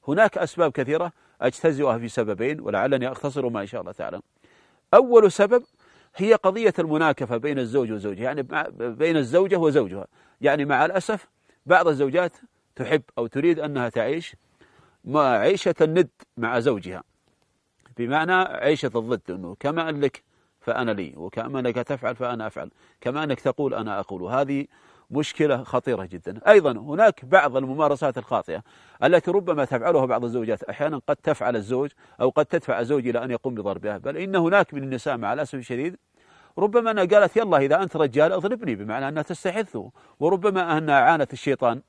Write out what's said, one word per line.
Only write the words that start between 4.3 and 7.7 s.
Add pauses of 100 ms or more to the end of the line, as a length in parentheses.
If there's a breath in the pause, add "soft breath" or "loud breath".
أول
سبب (520 soft breath)
هي
قضية
المناكفة
بين
الزوج